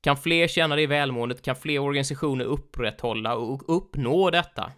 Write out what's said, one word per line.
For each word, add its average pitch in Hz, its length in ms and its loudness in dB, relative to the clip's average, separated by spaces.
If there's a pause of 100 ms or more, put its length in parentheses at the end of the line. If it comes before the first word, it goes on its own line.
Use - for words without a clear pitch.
Kan 143 140 2
fler 165 300 2
känna 160 280 2
det 151 120 2
välmåendet, 123 540 -2
kan 131 140 -2
fler 147 240 -2
organisationer 139 640 -2
upprätthålla 117 880 -4
och 135 420 -2
uppnå 147 520 2
detta 165 480 -2